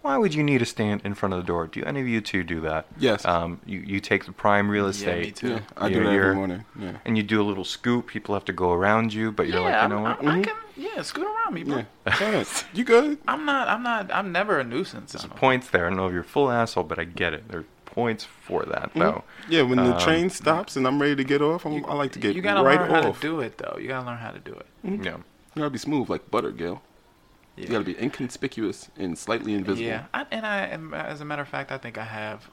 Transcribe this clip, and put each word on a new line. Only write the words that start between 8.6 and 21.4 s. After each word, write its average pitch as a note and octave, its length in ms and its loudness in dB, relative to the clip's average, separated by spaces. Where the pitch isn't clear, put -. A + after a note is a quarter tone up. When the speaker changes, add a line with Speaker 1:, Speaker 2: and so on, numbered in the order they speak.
Speaker 1:
around G#2 420 4
you, A2 180 -2
but F#2+ 140 0
you're F2+ 160 0
Speaker 3:
Yeah, F2+ 180 4
Speaker 1:
like, - 40 6
"You - 40 4
know G#2 80 0
Speaker 3:
I'm, G#2 60 -2
Speaker 1:
what?" - 240 -2
Speaker 3:
I, - 20 6
I G#3+ 60 4
Speaker 2:
Mm-hmm. F#3 80 2
Speaker 3:
can, A4 120 -2
yeah, F#4 260 -8
scoot - 240 -6
around G#4+ 280 -2
me, E3 100 -8
bro. C#3+ 140 -2
Speaker 2:
Yeah. A2+ 60 -4
Go G3 80 2
ahead. G3 200 2
You A3 100 0
good? B3 320 6
Speaker 3:
I'm D4+ 200 -2
not, C#4 220 2
I'm A3+ 140 0
not, A3+ 300 -2
I'm G3 180 0
never F#3 280 2
a C3+ 60 0
nuisance. A#2+ 480 -6
Speaker 1:
There's - 120 -10
Speaker 3:
I G#2+ 40 -12
don't - 100 -14
Speaker 1:
points B2+ 320 4
there. F2 160 4
I - 20 2
don't F#2+ 80 0
know F#2+ 120 2
if F2+ 40 0
you're F2+ 80 0
a E2 40 -8
full C#3+ 260 4
asshole, A2+ 340 2
but D#2+ 140 -4
I E2+ 60 -2
get E2+ 280 -2
it. F2+ 160 -10
There F#2 120 -8
are - 40 -12
points A#2 380 -2
for - 420 -4
that, - 240 -4
Speaker 2:
Mm-hmm. - 80 -4
Speaker 1:
though. D#3+ 260 2
Speaker 2:
Yeah, D#3+ 140 6
when B2+ 160 4
the B2 160 6
Speaker 1:
Um, F2 60 2
Speaker 2:
train E3 280 4
stops E3+ 480 0
and C3 100 2
I'm C#3 140 2
ready C#3+ 160 4
to C3+ 80 0
get C#3+ 160 2